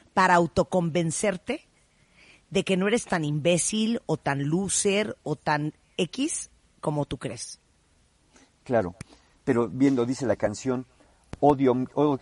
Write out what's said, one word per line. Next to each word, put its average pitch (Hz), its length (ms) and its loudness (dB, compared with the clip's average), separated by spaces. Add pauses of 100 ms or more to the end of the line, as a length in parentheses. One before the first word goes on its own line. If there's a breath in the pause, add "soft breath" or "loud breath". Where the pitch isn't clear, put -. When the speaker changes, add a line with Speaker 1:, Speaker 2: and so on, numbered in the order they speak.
(120 soft breath)
Speaker 1:
para 185 220 4
autoconvencerte 175 1300 0 (840 soft breath)
de 190 140 0
que 190 120 0
no 190 120 2
eres 233 180 0
tan 165 180 -2
imbécil 175 840 0
o 156 120 -2
tan 139 300 -4
loser 196 760 0
o 151 140 -4
tan 151 360 -2 (240)
X - 540 -4 (300)
como 147 260 -2
tú 139 120 -8
crees. - 400 -12 (1040 soft breath)
Speaker 2:
Claro, 101 300 0 (500 loud breath)
pero 117 240 2
bien 131 280 2
lo 120 80 2
dice 127 220 -4
la 104 100 2
canción, 123 500 -4 (540 soft breath)
odio, 139 320 4 (220)
o-, 143 280 2